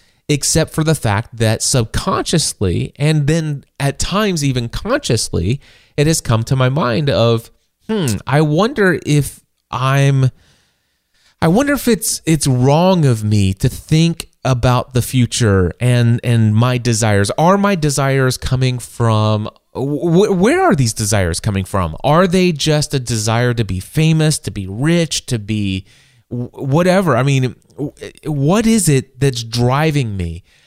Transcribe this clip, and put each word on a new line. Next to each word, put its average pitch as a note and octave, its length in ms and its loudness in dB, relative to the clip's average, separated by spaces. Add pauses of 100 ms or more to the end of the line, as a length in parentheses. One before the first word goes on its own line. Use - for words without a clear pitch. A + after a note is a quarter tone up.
(280)
except D3+ 460 0
for D#3 100 -2
the D#3 120 2
fact A2 420 -4
that A2+ 240 0
subconsciously, - 1300 -2
and D3+ 320 0
then D#3 360 -2 (160)
at C#3 180 -2
times F#3 460 -2
even B2 240 -2
consciously, A2+ 960 -4 (340)
it D3 100 2
has D#3+ 140 0
come - 220 0
to - 140 -2
my C3 120 2
mind C#3+ 400 -2
of, A#2 420 0 (360)
"Hmm, E3 300 -2 (100)
I D3 160 2
wonder F#3 640 0
if D3 340 0 (300)
I'm, C3+ 600 2 (1080)
I E3 80 2
wonder C4+ 240 2
if C4 160 -2
it's, - 380 -2
it's D#3 200 0
wrong D3 600 4
of A2+ 180 0
me G#2 300 2
to - 160 0
think - 560 0 (180)
about B2 500 -2
the A#2+ 80 0
future G#2 760 2
and, A#2+ 460 2
and A2+ 300 2
my B2 240 2
desires. G#2+ 580 0
Are F3+ 220 4
my G3+ 160 0
desires C#3 640 0
coming B2+ 400 -2
from, G#2+ 680 0 (280)
wh-, D#3+ 640 2
where D4 220 2
are E4+ 120 2
these B2+ 200 0
desires G2 440 0
coming G2 260 -2
from? F2 380 -4
Are E3 240 2
they F3+ 260 2
just D3+ 420 -2
a C#3 60 -2
desire A#2 520 -2
to A#2 120 -2
be G2 140 -4
famous, D#3 600 0
to - 120 -10
be G2 160 -10
rich, D#3 600 -2
to A#2+ 120 -4
be G2+ 480 -4 (420)
wh-, A#2+ 260 -10
whatever? F3 600 2
I A#2+ 100 2
mean, C3 320 0 (200)
wh-, - 500 -12
what D#3 380 2
is A3 240 2
it - 320 0
that's B2+ 220 0
driving B2 760 -2
me? E2+ 280 -8 (220)